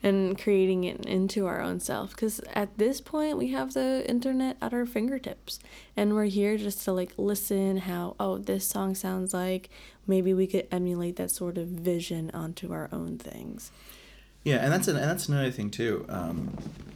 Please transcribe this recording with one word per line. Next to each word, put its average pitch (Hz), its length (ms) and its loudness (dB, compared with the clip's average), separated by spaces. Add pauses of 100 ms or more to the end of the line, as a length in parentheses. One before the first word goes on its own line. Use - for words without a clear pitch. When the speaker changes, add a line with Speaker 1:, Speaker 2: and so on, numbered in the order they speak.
Speaker 1:
and 196 340 4
creating 190 500 4
it - 200 -4
into 190 400 2
our 175 160 -2
own 180 180 -2
self. - 360 -4
'Cause 220 260 -2 (140)
at 202 240 -2
this 262 220 2
point, 302 360 -2
we 247 120 0
have 262 260 -2
the 262 340 2
internet 262 540 0
at 233 100 -4
our 240 140 0
fingertips. 247 720 -4 (360)
And 208 200 4
we're 214 100 4
here 202 320 4
just 202 280 -4
to, 196 80 2
like, 185 240 0
listen 196 600 2
how, 180 420 -4
oh, 190 200 0
this 196 260 -2
song 190 300 0
sounds 185 360 -2
like. 185 380 -2 (380)
Maybe 190 260 4
we 185 140 4
could 190 240 0
emulate 175 460 -2
that 180 120 -4
sort 180 300 -4
of 170 80 -4
vision 170 680 -2
onto 165 400 -6
our 160 180 -6
own 165 280 -6
things. - 520 -12 (720)
Speaker 2:
Yeah, 139 120 4
and 135 180 4
that's 190 140 2
an, 175 80 2
and 131 100 2
that's 175 240 0
another 139 220 2
thing 104 180 -4
too. 107 400 -2
Um, 82 480 -4 (380)